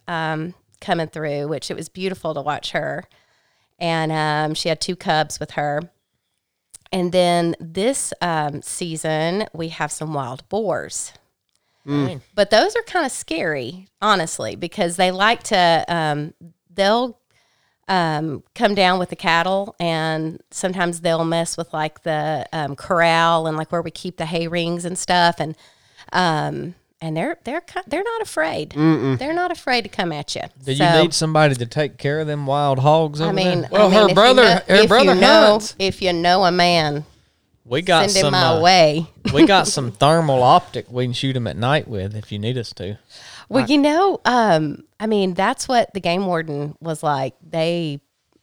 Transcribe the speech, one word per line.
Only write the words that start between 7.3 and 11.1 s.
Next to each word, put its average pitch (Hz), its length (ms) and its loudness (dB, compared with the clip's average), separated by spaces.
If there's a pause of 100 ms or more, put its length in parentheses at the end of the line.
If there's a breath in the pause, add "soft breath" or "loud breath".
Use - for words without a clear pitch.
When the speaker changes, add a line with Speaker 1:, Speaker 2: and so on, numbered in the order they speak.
Speaker 1:
this, 190 600 -4
um, 151 420 -2
season, 165 920 -4
we 165 160 -8
have 160 200 -6
some 156 220 -8
wild 131 380 -8
boars. 175 600 -6 (760)